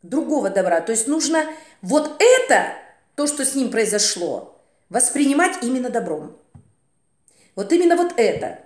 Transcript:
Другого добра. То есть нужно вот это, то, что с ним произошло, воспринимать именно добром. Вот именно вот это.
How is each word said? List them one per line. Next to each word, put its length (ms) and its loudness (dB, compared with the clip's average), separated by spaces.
Другого 460 -2
добра. 320 0
То 100 -6
есть 160 -2
нужно 380 0
вот 380 0
это, 540 4
то, 120 -2
что 180 -4
с 100 -2
ним 140 0
произошло, 920 -2
воспринимать 720 0
именно 260 -2
добром. 460 -6
Вот 160 -4
именно 240 4
вот 220 0
это. 480 0